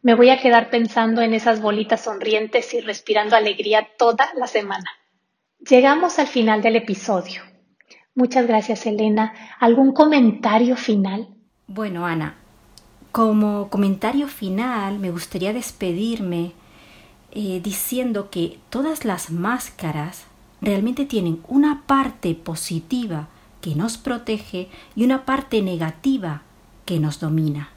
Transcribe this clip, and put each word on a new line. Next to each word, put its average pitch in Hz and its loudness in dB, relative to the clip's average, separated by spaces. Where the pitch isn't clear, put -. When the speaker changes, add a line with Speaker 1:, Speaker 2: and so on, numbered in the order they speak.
Speaker 1:
Me 240 6
voy 247 8
a 254 4
quedar 233 4
pensando 226 0
en 226 0
esas 220 0
bolitas 214 -2
sonrientes 214 -2
y 240 -2
respirando 214 -2
alegría 214 2
toda 233 2
la 226 -4
semana. 196 -6
Llegamos 285 6
al 285 2
final 220 2
del 226 2
episodio. 196 -4
Muchas 254 2
gracias, 220 0
Elena. 214 0
¿Algún 262 6
comentario 247 4
final? 202 -2
Speaker 2:
Bueno, 190 -8
Ana, 160 -4
como 214 0
comentario 208 0
final 208 -6
me 190 -6
gustaría 175 -6
despedirme, 190 -6
eh, 190 -6
diciendo 208 -4
que 170 -6
todas 302 -4
las 180 -4
máscaras 170 -6
realmente 214 -2
tienen 175 -2
una 285 2
parte 175 0
positiva 165 -6
que 151 -6
nos 226 -4
protege 220 -8
y 226 2
una 262 2
parte 262 -2
negativa 175 -4
que 170 -4
nos 151 -2
domina. 151 -2